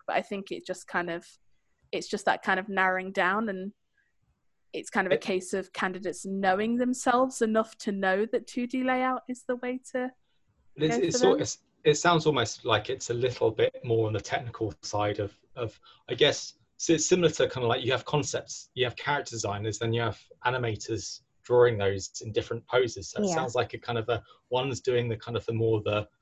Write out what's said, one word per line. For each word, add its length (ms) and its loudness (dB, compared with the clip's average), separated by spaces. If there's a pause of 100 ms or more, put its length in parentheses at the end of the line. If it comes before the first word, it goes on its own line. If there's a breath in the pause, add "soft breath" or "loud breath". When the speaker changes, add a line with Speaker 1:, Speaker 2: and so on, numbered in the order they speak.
Speaker 1:
but 120 0
I 40 0
think 300 -8
it 140 -10
just 220 -10
kind 220 -4
of, 160 -8 (680)
it's 160 -6
just 160 -4
that 180 0
kind 160 2
of 80 -6
narrowing 460 0
down, 340 2
and 240 -6 (1000)
it's 160 -10
kind 180 0
of 60 2
a 20 4
Speaker 2:
It 60 0
Speaker 1:
case 320 -4
of 180 -4
candidates 540 -6
knowing 520 0
themselves 640 2
enough 360 2
to 160 -4
know 400 2
that 140 -2
two 200 -4
D 160 -4
layout 460 0
is 180 -10
the 80 -2
way 240 -6 (140)
to 180 -4 (640)
Speaker 2:
But 80 -4
it's, 140 4
Speaker 1:
go 100 2
Speaker 2:
it's 80 0
Speaker 1:
for 40 0
Speaker 2:
sort 200 6
Speaker 1:
them. 80 -2
Speaker 2:
of, 80 -6 (280)
it 120 6
sounds 300 4
almost 400 0
like 240 2
it's 220 -4
a 20 0
little 380 2
bit 220 2 (120)
more 220 2
on 60 -2
the 60 0
technical 600 -4
side 380 -2
of, 180 -6 (180)
of, 240 -8 (300 soft breath)
I 60 -4
guess, 380 2 (220)
so 180 2
it's 120 2
similar 240 4
to 180 2
kind 160 -4
of, 60 2
like, 160 0
you 80 0
have 100 0
concepts, 720 -4
you 100 0
have 140 -2
character 340 -2
designers, 480 -4
then 140 -2
you 80 0
have 180 -2 (260)
animators 760 -4 (220)
drawing 340 6
those 340 -2 (140)
in 80 -8
different 340 -4
poses. 440 0
So 100 -4
it 60 2
Speaker 3:
Yeah. 80 0
Speaker 2:
sounds 200 -2
like 180 -2
a 40 -8
kind 200 -4
of 120 -2
a, 120 0 (280 soft breath)
one's 320 -2
doing 260 2
the 80 -2
kind 220 -6
of 80 -8
the 80 -4
more 280 2
the 240 -2 (160)